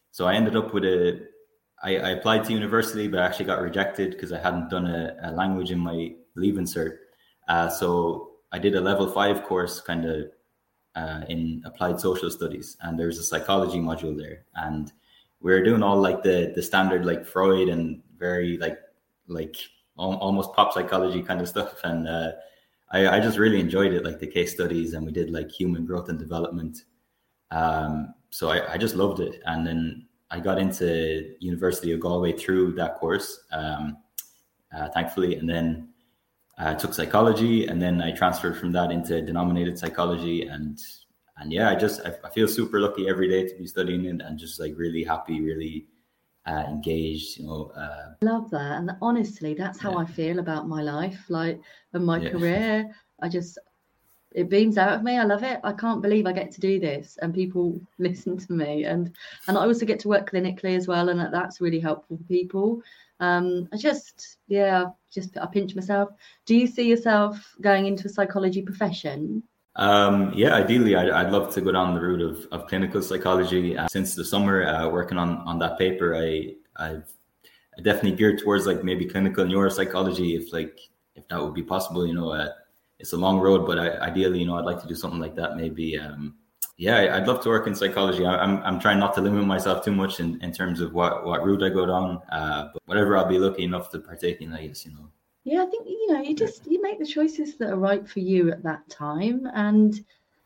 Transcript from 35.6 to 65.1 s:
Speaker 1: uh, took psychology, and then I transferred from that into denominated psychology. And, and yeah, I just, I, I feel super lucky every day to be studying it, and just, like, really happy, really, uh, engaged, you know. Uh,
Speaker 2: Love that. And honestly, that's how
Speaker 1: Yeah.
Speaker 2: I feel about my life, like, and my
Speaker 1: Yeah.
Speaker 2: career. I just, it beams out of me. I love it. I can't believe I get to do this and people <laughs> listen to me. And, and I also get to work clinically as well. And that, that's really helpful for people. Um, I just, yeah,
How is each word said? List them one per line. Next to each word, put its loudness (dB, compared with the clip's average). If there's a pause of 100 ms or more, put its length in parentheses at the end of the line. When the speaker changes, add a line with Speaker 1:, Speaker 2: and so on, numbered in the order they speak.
Speaker 1:
uh, -2
took -4
psychology, 4
and -2
then 2
I -2
transferred 0
from -2
that 2
into -2
denominated 0
psychology. -2
And, -10 (560)
and -8
yeah, 4
I 4
just, 0
I, -8 (100)
I -16
feel 4
super 0
lucky 0
every 2
day 2
to -12
be -12
studying -2
it, -6
and -12
just, -14
like, -8
really -4
happy, -4
really, -6 (600)
uh, -4
engaged, -4
you -12
know. -10
Uh, -14
Speaker 2:
Love -2
that. -6
And -6 (100)
honestly, -2
that's -8
how -4
Speaker 1:
Yeah. -2
Speaker 2:
I -2
feel -4
about -6
my -6
life, -6
like, -4 (320)
and -2
my 2
Speaker 1:
Yeah. -4
Speaker 2:
career. 0 (260)
I -4
just, -6 (720)
it 0
beams 6
out 6
of -2
me. 2
I 4
love 2
it. -4
I -2
can't -2
believe 4
I 2
get -4
to -10
do 2
this -4
and -2
people 0 (100)
<laughs> -18
listen -2
to -8
me. -2
And, -2 (360)
and 2
I 2
also 2
get 0
to -4
work 2
clinically -2
as -2
well. 2
And 0
that, -4
that's -4
really 0
helpful -4
for -16
people. 0 (380)
Um, 0
I -8
just, -4 (100)
yeah, 2 (260)